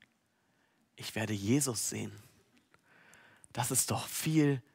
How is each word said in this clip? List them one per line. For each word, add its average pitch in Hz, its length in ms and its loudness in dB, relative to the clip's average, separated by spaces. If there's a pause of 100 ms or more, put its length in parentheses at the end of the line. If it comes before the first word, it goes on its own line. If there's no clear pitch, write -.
(960)
Ich - 180 -12
werde 107 180 -2
Jesus 113 560 0
sehen. 107 240 -6 (1400)
Das - 180 -2
ist - 220 0
doch - 160 -4
viel, 147 520 4 (140)